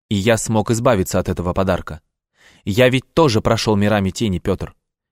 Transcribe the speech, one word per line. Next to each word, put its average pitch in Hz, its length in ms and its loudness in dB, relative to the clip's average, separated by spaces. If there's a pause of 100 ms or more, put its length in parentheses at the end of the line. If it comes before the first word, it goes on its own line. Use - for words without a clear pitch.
и 107 60 -2
я 107 220 2
смог 110 340 -2
избавиться 110 480 0
от 87 100 -4
этого 87 240 -4
подарка. 90 480 -4 (640)
Я 117 240 2
ведь 123 240 -4
тоже 131 280 4
прошел 110 360 0
мирами 101 320 2
тени, 92 300 -2
Петр. 85 360 -6 (360)